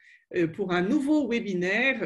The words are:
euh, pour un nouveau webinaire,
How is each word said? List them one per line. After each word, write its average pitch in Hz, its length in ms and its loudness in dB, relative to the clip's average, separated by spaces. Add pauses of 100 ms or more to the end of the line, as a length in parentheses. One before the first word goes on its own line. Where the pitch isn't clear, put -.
(360)
euh, 170 120 2
pour 180 240 -4
un 175 100 2
nouveau 277 460 2
webinaire, 220 800 0